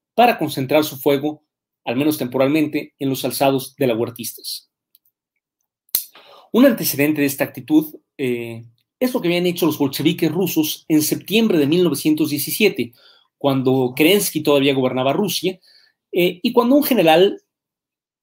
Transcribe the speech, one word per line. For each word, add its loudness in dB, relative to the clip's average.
para 4
concentrar 0
su -8
fuego, -2
al -6
menos 0
temporalmente, -2
en -2
los -4
alzados -2
de -2
la 0
huertistas. -8
Un 4
antecedente 0
de 2
esta -2
actitud, -2
eh, -6
es -2
lo -2
que -2
habían 0
hecho -2
los 0
bolcheviques 0
rusos -4
en 2
septiembre 0
de 2
mil 2
novecientos 0
diecisiete, -2
cuando 0
Kerensky 2
todavía 2
gobernaba 0
Rusia, -4
eh, 0
y 0
cuando 4
un 4
general 4